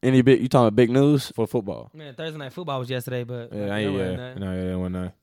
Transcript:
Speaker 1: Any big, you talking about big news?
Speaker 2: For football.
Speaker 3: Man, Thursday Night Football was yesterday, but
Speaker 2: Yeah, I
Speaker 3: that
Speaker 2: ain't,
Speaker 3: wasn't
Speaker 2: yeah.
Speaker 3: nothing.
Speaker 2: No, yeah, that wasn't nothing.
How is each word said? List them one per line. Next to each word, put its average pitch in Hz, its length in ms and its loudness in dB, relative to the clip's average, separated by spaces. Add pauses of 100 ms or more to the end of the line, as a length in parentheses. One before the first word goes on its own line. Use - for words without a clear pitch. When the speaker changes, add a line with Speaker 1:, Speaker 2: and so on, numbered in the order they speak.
Speaker 1:
Any 131 180 6
big, 127 200 6
you 127 60 -2
talking 123 200 6
about 107 80 2
big 117 140 6
news? 139 460 2
Speaker 2:
For 113 120 -2
football. 95 460 -8
Speaker 3:
Man, 151 200 -18
Thursday 160 240 -10
Night 135 160 -12
Football 147 260 -8
was 123 100 -8
yesterday, 123 340 -6
but 120 300 -10
Speaker 2:
Yeah, 104 100 -6
I - 40 -4
Speaker 3:
that 101 100 -2
Speaker 2:
ain't, 104 160 0
Speaker 3:
wasn't 95 180 -2
Speaker 2:
yeah. 90 160 -8
Speaker 3:
nothing. 127 160 -10
Speaker 2:
No, 92 100 -4
yeah, 92 180 -4
that 92 80 -4
wasn't 90 160 -4
nothing. 90 160 -6 (120)